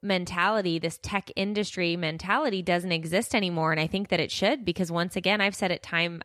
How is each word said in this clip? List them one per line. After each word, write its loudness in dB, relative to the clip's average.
mentality, 2
this -4
tech -4
industry -2
mentality 0
doesn't 0
exist 0
anymore. 2
And 2
I 2
think -2
that 2
it -2
should, 2
because 0
once 0
again, 2
I've 2
said -2
it -2
time, -2